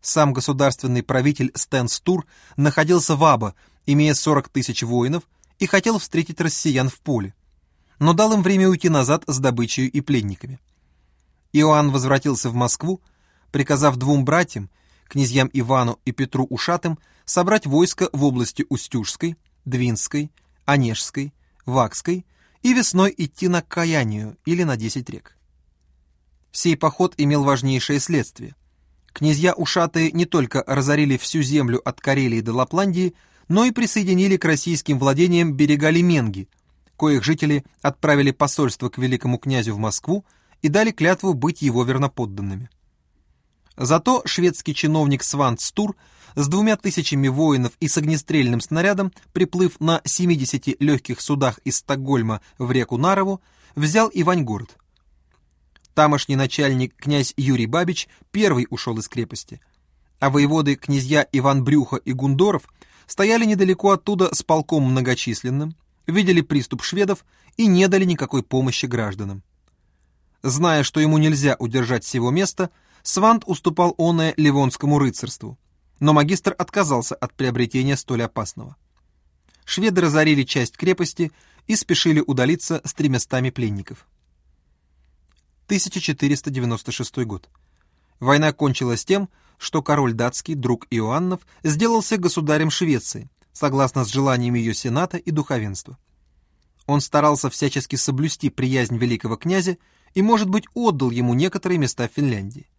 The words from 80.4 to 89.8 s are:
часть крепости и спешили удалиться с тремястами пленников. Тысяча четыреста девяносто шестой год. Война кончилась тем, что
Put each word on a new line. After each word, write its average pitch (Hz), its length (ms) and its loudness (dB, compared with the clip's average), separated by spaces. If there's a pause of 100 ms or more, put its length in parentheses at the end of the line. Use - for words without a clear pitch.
часть - 320 -2
крепости 170 560 -2 (340)
и 220 80 0
спешили 160 500 2
удалиться 139 600 0
с 147 100 -4
тремястами 131 560 0
пленников. 104 560 -8 (1600)
Тысяча 190 340 -2
четыреста 143 500 -2
девяносто 123 420 -4
шестой - 320 -6
год. 104 240 -10 (720)
Война 143 320 2
кончилась 131 520 -2
тем, 196 240 0 (300)
что - 240 -4